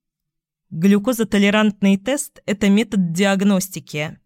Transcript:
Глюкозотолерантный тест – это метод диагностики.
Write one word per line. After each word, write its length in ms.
Глюкозотолерантный 1300
тест – 480
это 240
метод 440
диагностики. 1120